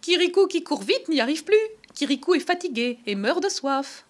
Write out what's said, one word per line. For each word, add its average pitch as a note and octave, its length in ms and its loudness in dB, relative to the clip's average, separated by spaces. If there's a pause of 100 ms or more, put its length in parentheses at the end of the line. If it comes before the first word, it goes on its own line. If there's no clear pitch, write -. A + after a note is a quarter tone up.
Kirikou F4 440 4
qui E4+ 160 -2
court - 200 -4
vite B4 260 -2
n'y C#4+ 140 2
arrive D4 200 0
plus. G#4 140 4 (380)
Kirikou C#4+ 400 0
est D4 60 4
fatigué B3 680 -2
et G#3 80 -2
meurt A3 280 0
de G4 60 0
soif. C#4 600 -4